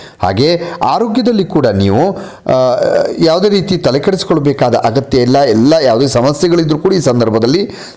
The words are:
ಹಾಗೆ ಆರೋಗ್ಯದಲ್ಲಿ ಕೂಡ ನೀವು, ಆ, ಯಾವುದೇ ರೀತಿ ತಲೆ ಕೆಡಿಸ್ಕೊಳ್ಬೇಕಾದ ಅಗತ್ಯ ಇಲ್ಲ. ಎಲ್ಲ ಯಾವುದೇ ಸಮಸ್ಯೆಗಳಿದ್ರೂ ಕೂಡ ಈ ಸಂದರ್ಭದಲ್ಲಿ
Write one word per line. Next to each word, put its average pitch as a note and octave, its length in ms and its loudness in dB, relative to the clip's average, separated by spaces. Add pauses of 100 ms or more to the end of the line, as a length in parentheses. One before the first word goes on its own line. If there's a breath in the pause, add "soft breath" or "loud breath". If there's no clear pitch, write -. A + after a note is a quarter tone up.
(200 loud breath)
ಹಾಗೆ C#3+ 420 0 (220 loud breath)
ಆರೋಗ್ಯದಲ್ಲಿ G#3+ 640 0
ಕೂಡ C3+ 220 0
ನೀವು, G#2 500 0 (320 loud breath)
ಆ, B2+ 300 2 (400)
ಯಾವುದೇ E3+ 300 2
ರೀತಿ F#3 280 0
ತಲೆ C3+ 220 0
ಕೆಡಿಸ್ಕೊಳ್ಬೇಕಾದ C#3+ 760 0
ಅಗತ್ಯ A#2 420 -2
ಇಲ್ಲ. B2+ 240 2
ಎಲ್ಲ B2 320 4
ಯಾವುದೇ C3+ 340 2
ಸಮಸ್ಯೆಗಳಿದ್ರೂ D3+ 680 0
ಕೂಡ G3 160 0
ಈ F#3 60 0
ಸಂದರ್ಭದಲ್ಲಿ A#2+ 720 0 (280 loud breath)